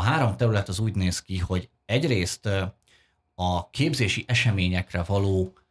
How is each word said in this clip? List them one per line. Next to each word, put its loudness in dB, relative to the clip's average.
három 2
terület 2
az -4
úgy -2
néz 0
ki, -6
hogy -2
egyrészt, 0
ö, 0
a -2
képzési -2
eseményekre 0
való 0